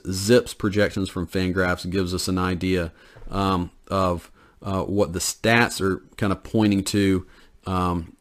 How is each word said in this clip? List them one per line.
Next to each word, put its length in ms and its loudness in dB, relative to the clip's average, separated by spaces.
zips 440 2
projections 540 0
from 180 -6
Fangraphs 640 0
gives 240 -2
us 140 -4
an 100 0
idea, 540 0
um, 400 0
of, 420 0
uh, 200 -2
what 300 0
the 60 -6
stats 640 0
are 220 -2
kinda 200 0
pointing 480 2
to, 420 2
um, 540 -2